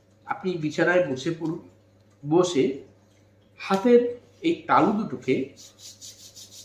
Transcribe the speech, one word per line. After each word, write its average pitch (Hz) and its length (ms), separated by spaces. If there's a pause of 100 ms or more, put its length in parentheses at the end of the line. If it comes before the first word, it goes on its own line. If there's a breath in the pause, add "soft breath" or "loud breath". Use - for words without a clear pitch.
(260)
আপনি - 260
বিছানায় 165 560
বসে 135 220
পড়ুন, 160 380 (600)
বসে 151 500 (800)
হাতের 240 600 (220)
এই - 260
তালু 147 260
দুটোকে 160 560 (1160)